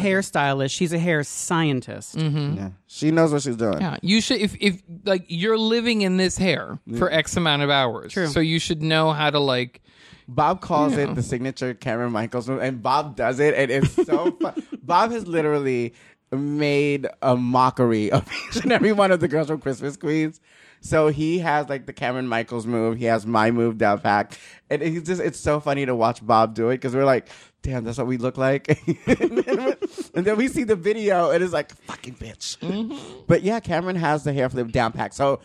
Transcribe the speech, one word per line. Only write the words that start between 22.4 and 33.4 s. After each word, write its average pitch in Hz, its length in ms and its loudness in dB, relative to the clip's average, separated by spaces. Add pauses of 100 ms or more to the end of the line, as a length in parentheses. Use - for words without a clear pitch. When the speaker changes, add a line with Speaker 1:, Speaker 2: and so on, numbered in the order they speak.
Speaker 3:
move. 113 320 0
He 123 60 -4
has 113 200 2
my 113 280 4
move 117 260 0
down 104 220 2
packed. 104 380 0 (300)
And 143 140 -2
he's 165 220 -2
just, 180 160 -4
it's 147 180 -4
so 147 220 0
funny 139 260 -2
to 127 80 0
watch 113 320 0
Bob 113 280 4
do 113 160 0
it 127 100 0
'cause 131 140 -4
we're 135 100 2
like, 131 240 4 (340)
"Damn, 127 220 -4
that's 117 140 -6
what 123 100 -4
we 127 80 -2
look 123 200 -4
like." 139 420 2 (280)
<laughs> - 0 - (1080)
And 180 120 -2
then 214 100 2
we 254 120 2
see 269 160 -2
the 214 120 2
video, 190 540 2
and 170 120 2
it's 180 100 -2
like, 151 220 -4 (120)
"Fucking - 280 -14
bitch." - 440 -12
Speaker 2:
Mm-hmm. 220 680 -8
Speaker 3:
But 170 160 4